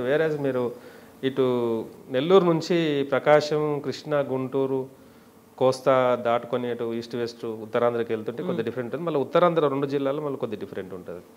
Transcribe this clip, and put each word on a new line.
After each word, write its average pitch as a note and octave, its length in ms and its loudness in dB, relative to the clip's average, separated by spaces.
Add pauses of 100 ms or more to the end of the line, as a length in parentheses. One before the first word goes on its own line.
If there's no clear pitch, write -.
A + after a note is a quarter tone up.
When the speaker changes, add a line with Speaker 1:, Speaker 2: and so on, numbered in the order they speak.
Speaker 1:
whereas D3+ 340 0
మీరు B2 320 -2 (520)
ఇటు B2 600 0 (260)
నెల్లూరు E3+ 340 4
నుంచి D#3+ 680 2
ప్రకాశం, D3+ 760 4
కృష్ణా, D3 340 -4
గుంటూరు, C3 720 -2 (680)
కోస్తా B2+ 560 4 (120)
దాటుకొని A#2+ 440 0
అటు A#2 240 -4
ఈస్ట్ A#2 220 -6
వెస్ట్ A#2 280 -6
ఉత్తరాంధ్రకి A#2 680 0
వెళ్తుంటే A2+ 300 -6
కొంత F3+ 140 -2
Speaker 2:
మ్మ్. A#2 80 -2
Speaker 1:
డిఫరెంట్ A#2 300 -6
ఉంటుంది. D#3 100 -6
మళ్ళీ D#3 160 0
ఉత్తరాంధ్ర E3 480 4
రెండు C#3 180 0
జిల్లాల్లో C#3 360 -2
మళ్ళీ C#3+ 160 -6
కొద్ది A2 180 -4
డిఫరెంట్ G2 380 -10
ఉంటుంది. F2 260 -12 (160)